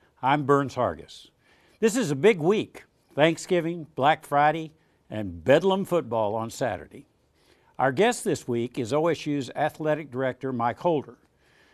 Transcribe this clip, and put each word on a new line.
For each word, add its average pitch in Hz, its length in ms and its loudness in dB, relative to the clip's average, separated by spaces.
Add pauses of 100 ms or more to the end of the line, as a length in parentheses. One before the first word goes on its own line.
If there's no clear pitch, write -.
(220)
I'm 143 220 2
Burns 139 320 2
Hargis. 85 520 -6 (500)
This 208 160 2
is 220 160 0
a 147 60 -2
big 185 220 4
week. 170 460 -2 (300)
Thanksgiving, 165 800 0
Black 156 300 2
Friday, 151 480 0 (380)
and 92 340 -8
Bedlam 185 400 4
football 113 500 0
on 113 140 -4
Saturday. 107 560 -8 (760)
Our 135 140 2
guest 214 320 0
this 165 240 -2
week 120 300 -4
is 120 160 -4
O 156 140 2
S - 180 -4
U's 143 280 -4
athletic 151 560 -4
director, 131 440 -4
Mike 117 240 -2
Holder. 147 400 -2 (560)